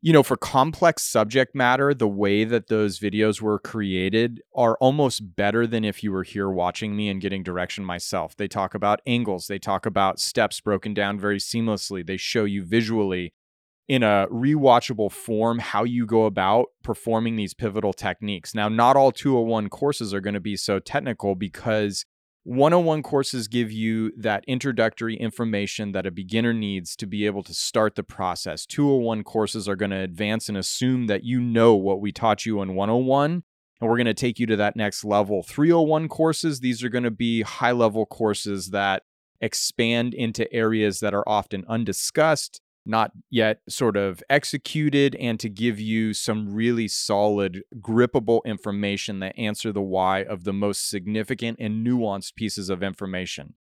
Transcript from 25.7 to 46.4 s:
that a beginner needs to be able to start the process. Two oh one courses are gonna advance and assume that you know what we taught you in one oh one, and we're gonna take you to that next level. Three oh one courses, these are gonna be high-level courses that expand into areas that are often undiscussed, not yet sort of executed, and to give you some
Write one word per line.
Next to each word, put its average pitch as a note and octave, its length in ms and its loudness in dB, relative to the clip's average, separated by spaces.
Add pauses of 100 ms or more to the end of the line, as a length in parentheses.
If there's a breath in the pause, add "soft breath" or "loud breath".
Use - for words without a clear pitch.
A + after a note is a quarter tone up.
that F#2+ 120 -4
a F#2+ 60 -4
beginner G#2 400 0
needs G2+ 460 -4
to A2 100 -8
be G#2 180 -4
able G2+ 180 -2
to D#2+ 100 -16
start A2 420 0
the G2+ 80 -6
process. F2 640 -6
Two C#3+ 260 2
oh C3+ 60 4
one A2+ 260 -2
courses G#2+ 460 -2
are G2 80 -2
gonna G2 240 -2
advance G#2 480 -4
and G#2 80 -4
assume B2+ 500 -2
that G2+ 160 0
you B2 160 0
know A#2 340 6
what G2 280 2
we G2+ 100 -2
taught G#2+ 340 0
you G#2 160 -2
in F#2+ 140 -4
one G2 140 0
oh A#2 80 2
one, C#3+ 460 0 (360)
and A2+ 100 -2
we're A#2 80 4
gonna A#2 160 2
take B2 240 -2
you A#2+ 100 0
to A2 100 2
that G#2 180 0
next G#2+ 300 -4
level. G2+ 380 2
Three D#3 280 2
oh E3+ 100 6
one D#3 280 2
courses, D#3+ 500 0
these B2 240 -2
are B2 60 -4
gonna B2 200 0
be A#2 340 0
high-level A2+ 640 2
courses G2+ 640 -4
that G2 320 0 (360)
expand A#2 760 -2
into A#2 400 -4
areas A2 460 2
that G#2 140 -2
are G2+ 120 0
often G2+ 440 -2
undiscussed, A#2+ 880 0 (280)
not G#2+ 240 0 (180)
yet A2 380 2
sort A2 300 0
of G2 320 -2
executed, C#3+ 880 0
and A#2 240 -4
to A#2 100 -6
give G#2+ 300 -2
you A2 340 -2
some G#2+ 400 -4